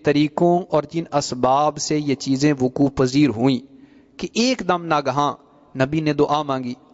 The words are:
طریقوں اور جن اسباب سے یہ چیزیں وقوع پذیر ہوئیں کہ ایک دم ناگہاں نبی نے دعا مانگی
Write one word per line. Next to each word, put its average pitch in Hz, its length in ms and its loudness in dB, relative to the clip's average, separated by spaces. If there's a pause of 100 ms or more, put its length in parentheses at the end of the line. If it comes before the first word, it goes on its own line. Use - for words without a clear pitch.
طریقوں 151 560 2 (100)
اور 147 220 0
جن 165 120 -4 (100)
اسباب 143 680 0
سے 151 200 -2
یہ 143 180 -2
چیزیں 135 420 0
وقوع 131 360 0
پذیر 135 420 2
ہوئیں 127 220 2 (600)
کہ 185 140 -8
ایک 247 340 0
دم 175 180 -2
ناگہاں 143 460 0 (440)
نبی 135 260 0
نے 151 120 -2
دعا 147 300 0
مانگی 131 300 -6 (200)